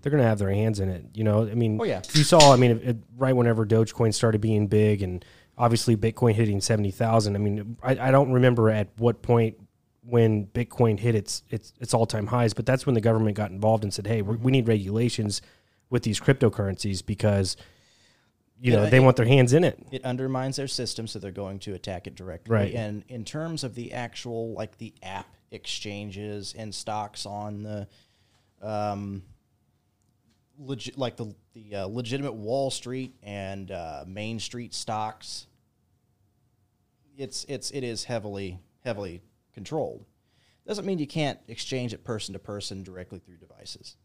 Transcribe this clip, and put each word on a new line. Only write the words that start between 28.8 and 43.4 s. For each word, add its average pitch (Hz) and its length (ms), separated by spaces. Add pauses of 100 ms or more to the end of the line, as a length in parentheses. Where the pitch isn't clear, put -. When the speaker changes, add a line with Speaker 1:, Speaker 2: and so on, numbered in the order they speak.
Speaker 2:
legi-, 131 360
like, 123 200
the, 110 180 (180)
the, 104 220
uh, 95 120
legitimate 123 460
Wall 123 380
Street 127 500
and, 98 500
uh, 80 360
Main 107 320
Street 120 340
stocks, - 760 (1700)
it's, 135 320
it's, 131 220
it 139 120
is 117 220
heavily, 98 540 (240)
heavily 101 380 (300)
controlled. 101 540 (600)
Doesn't 202 180
mean 185 140
you 143 80
can't 147 400
exchange 123 460
it - 100
person 104 300
to 92 60
person 98 440
directly 92 340
through 87 200
devices. - 680